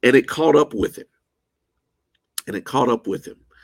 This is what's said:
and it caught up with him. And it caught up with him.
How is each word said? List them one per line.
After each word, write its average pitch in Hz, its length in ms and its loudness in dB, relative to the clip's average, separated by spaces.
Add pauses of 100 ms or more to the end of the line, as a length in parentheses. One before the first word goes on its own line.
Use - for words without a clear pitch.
and 127 120 4
it - 120 4
caught 156 280 0
up 147 180 2
with 104 240 -4
him. - 100 -18 (1400)
And 98 100 -10
it 92 100 -10
caught 131 240 -2
up 117 180 -2
with - 180 -8
him. - 120 -18 (260)